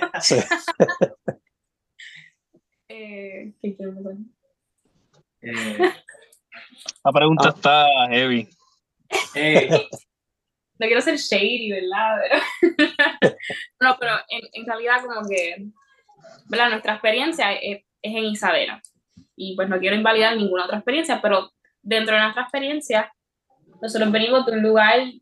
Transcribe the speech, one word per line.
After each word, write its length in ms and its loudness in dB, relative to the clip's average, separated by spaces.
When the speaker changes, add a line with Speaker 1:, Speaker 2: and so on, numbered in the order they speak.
Speaker 1:
<laughs> 160 -8
Speaker 2:
Sí. 140 4
Speaker 1:
Eh, 720 -16
¿qué 140 -6
quiero 180 -10
preguntar? 320 -14
Speaker 3:
Eh, 520 -2
Speaker 4:
La 80 4
pregunta 360 4
Speaker 2:
Ah. 80 2
Speaker 4:
está 320 4
heavy. 400 0
Speaker 3:
eh. 520 4
Speaker 1:
No 80 -2
quiero 140 2
ser 160 0
shady, 540 -2
¿verdad? 460 -2
Pero 140 2
<laughs> 240 -18
no, 180 4
pero 140 -2
en, 120 -8
en 120 -14
realidad 400 0
como 240 -8
que, 380 -4
¿verdad? 220 2
Nuestra 240 -2
experiencia 600 0
es, 300 -8
es 140 -8
en 100 -4
Isabela. 560 -2
Y 200 -10
pues 140 -2
no 100 -2
quiero 160 0
invalidar 400 2
ninguna 300 -2
otra 120 -6
experiencia, 440 -2
pero 300 0
dentro 340 0
de 80 4
nuestra 200 -2
experiencia, 680 -2
nosotros 300 0
venimos 340 2
de 80 0
un 100 0
lugar 360 6